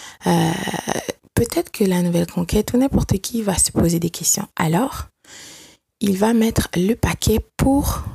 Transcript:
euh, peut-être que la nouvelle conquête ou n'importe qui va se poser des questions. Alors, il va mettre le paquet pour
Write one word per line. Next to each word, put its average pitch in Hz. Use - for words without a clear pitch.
euh, 165
peut-être -
que -
la 180
nouvelle 170
conquête 180
ou 247
n'importe 262
qui 226
va 196
se -
poser 165
des 170
questions. -
Alors, 175
il 202
va 214
mettre 226
le 190
paquet 214
pour -